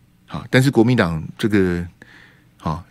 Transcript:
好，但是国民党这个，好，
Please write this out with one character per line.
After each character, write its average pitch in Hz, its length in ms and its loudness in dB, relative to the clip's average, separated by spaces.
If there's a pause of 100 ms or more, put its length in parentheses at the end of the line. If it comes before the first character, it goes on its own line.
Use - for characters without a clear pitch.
(280)
好， - 220 -12
但 131 140 4
是 135 80 2
国 113 100 4
民 123 140 2
党 85 260 0 (160)
这 110 120 -2
个， 90 360 0 (720)
好， 82 340 -8